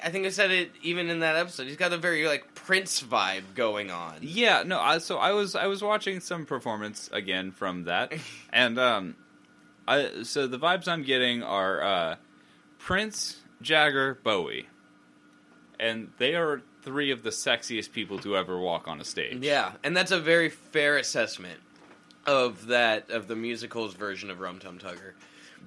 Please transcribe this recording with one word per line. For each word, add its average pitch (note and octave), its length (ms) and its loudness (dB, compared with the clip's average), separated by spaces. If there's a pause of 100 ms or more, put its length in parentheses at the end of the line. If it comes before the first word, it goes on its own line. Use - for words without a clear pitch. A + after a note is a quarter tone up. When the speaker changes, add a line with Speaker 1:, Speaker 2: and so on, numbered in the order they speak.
Speaker 1:
I E3 60 -2
think F#3+ 160 -2
I F#3+ 40 -2
said F#3+ 200 2
it F3+ 200 2 (120)
even E3+ 280 -2
in E3 100 -2
that D#3+ 160 4
episode, E3+ 300 -2
he's C#3+ 100 -10
got F3+ 160 0
a E3+ 40 0
very, D#3+ 300 0
like, C#3+ 280 -2
Prince F#3 480 -2
vibe F#2+ 400 0 (120)
going G#2 360 0
on. E2+ 300 -8
Speaker 2:
Yeah, E3+ 440 4
no, F3+ 160 0
I, D3+ 180 6
so E3 200 -4
I E3+ 140 4
was, G#3 240 0
I F#3+ 100 2
was G3 160 -2
watching G#3 380 0
some E3 260 -6
performance G#2+ 640 -6
again F#2+ 380 -2
from F2+ 340 -4
that, F#2 280 0 (220)
Speaker 1:
<laughs> - 180 -20
Speaker 2:
and, A#2+ 260 4
um, G#2+ 380 2 (720)
I, C3 340 2
so C3+ 240 -2
the B2 120 -6
vibes F3 280 2
I'm E3 160 -2
getting B2 400 2
are, F#2+ 400 0
uh, F2 340 2 (600)
Prince, - 640 -4 (200)
Jagger, C3+ 640 4
Bowie. D#2 460 0 (1120)
And A2+ 380 -2
they C#3 160 2
are D3+ 280 0 (200)
three C#3 280 -2
of A#2 120 -2
the A2+ 80 -4
sexiest A2+ 600 -2
people G2 300 -6
to G2+ 160 0
ever F#2 220 0
walk F2 280 -2
on D#2 140 -8
a - 40 -14
stage. E2+ 380 -6
Speaker 1:
Yeah, C#3 300 2 (100)
and D#3+ 140 0
that's F#3 160 2
a F3 80 2
very E3 300 4
fair D3 480 0
assessment G2+ 600 -2 (680)
of B2 420 2
that, A#2 420 4
of G#2+ 180 -4
the A2+ 60 -4
musical's A2+ 600 -6
version G2 360 -8
of F2+ 100 -10
Rum F#2 180 -8
Tum F#2 200 -16
Tugger. F#2 340 -14 (540)